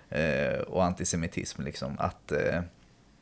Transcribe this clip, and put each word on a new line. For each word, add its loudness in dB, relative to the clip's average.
eh, 2
och 2
antisemitism, 0
liksom, -4
att, -4
eh, 2